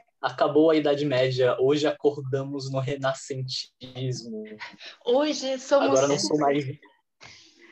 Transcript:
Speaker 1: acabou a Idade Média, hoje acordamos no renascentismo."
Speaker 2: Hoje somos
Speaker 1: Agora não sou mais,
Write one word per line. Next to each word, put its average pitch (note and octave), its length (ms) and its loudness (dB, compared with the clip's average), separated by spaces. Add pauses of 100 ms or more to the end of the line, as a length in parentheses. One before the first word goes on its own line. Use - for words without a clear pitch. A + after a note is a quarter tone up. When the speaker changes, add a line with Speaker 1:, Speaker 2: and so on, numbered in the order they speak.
(220)
Speaker 1:
acabou D3 480 4
a D#3 60 4
Idade C#3+ 280 2
Média, B2+ 560 2
hoje C#3+ 260 4
acordamos C#3 840 -2
no C3+ 80 -2
renascentismo." C3 1600 -6 (600)
Speaker 2:
Hoje C4 540 0
somos C#4 300 2
Speaker 1:
Agora C#3+ 200 4
não C#3+ 100 2
sou D#3 200 0
mais, C#3+ 260 2 (1080)